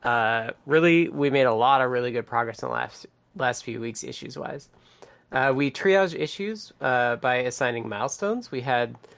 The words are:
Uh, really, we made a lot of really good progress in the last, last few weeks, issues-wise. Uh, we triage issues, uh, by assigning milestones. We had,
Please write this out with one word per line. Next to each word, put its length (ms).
Uh, 480
really, 420
we 220
made 160
a 80
lot 260
of 100
really 220
good 160
progress 340
in 60
the 60
last, 320
last 260
few 160
weeks, 240
issues-wise. 640
Uh, 240
we 160
triage 420
issues, 680
uh, 340
by 220
assigning 520
milestones. 600
We 100
had, 340